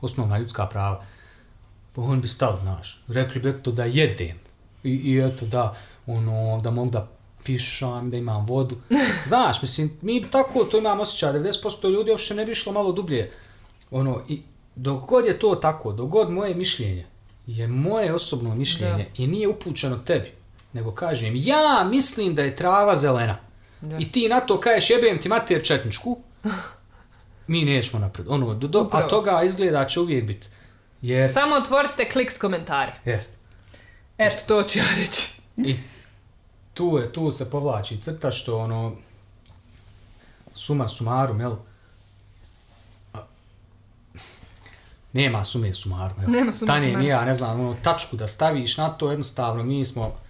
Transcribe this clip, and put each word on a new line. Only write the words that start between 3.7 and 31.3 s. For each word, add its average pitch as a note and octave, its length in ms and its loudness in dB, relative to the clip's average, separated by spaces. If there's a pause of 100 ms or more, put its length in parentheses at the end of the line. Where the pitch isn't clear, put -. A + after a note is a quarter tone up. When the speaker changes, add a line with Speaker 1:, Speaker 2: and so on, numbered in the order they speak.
Speaker 1:
da A#2 140 -2
jedem. A#2 520 0 (460)
I, C3 80 -2
i C3 300 2
eto, C3 260 0
da, A2+ 300 0 (300)
ono, A2+ 540 -2
da A#2 100 -2
mogu B2 200 0
da A2 180 -4 (360)
pišam, B2 640 -4
da A#2+ 60 -4
imam A2+ 300 -2
vodu. B2 300 0 (140)
Speaker 2:
<laughs> A3+ 360 2
Speaker 1:
Znaš, A3 360 2
mislim, D3+ 300 -2 (100)
mi A#3 200 0
tako C4+ 420 2
to - 140 2
imamo G#3 240 2
osjećaj, E3+ 300 0
devedeset E3 300 0
posto - 260 -2
ljudi G3+ 220 2
uopšte G#3+ 240 0
ne G#3+ 100 -2
bi A3+ 80 -6
išlo G#3 200 -2
malo G3+ 200 2
dublje. D#3+ 380 -2 (600)
Ono, C3 380 0
i D3+ 140 -6 (340)
dok C3 260 -4
god A#3+ 240 4
je F#3+ 120 2
to G#3 160 4
tako, D#3 380 -2
dok A#2 160 -4
god F#3+ 220 2
moje F#3 240 -2
mišljenje G#2+ 520 -2 (400)
je A#2 220 -4
moje E3 460 0
osobno A#2+ 400 -2
mišljenje G#2+ 520 0
Speaker 2:
Da. - 80 -16
Speaker 1:
i B2+ 120 -2
nije G3 220 0
upućeno D3+ 480 -4
tebi, - 360 -2 (400)
nego A2+ 200 -6
kažem, A#2 440 -4
„Ja C4 480 4
mislim G#3 500 2
da D3 80 2
je C3 140 0
trava G3 400 4
zelena.” A#2+ 400 2 (440)
Speaker 2:
Da. D#3 180 -10
Speaker 1:
I D#3+ 140 -4
ti A#3 160 4
na B3 120 4
to B3 200 2
kažeš, A3+ 300 4
„Jebem A3+ 300 6
ti - 80 -4
mater G#3 360 2
četničku”, D3 540 0 (260)
Speaker 2:
<laughs> A3 60 0 (920)
Speaker 1:
mi E3 200 0
nećemo C3 360 2
napred. G2+ 280 -4
Ono, B2+ 260 0
do, B2 140 -4
do, F3+ 100 4
a A3+ 40 4
Speaker 2:
Upravo. E3 260 2
Speaker 1:
toga G3 340 4
izgleda F3+ 440 2
će E3+ 140 -2
uvijek D3+ 240 0
bit. G#2 240 -8 (540)
Jer C3 300 4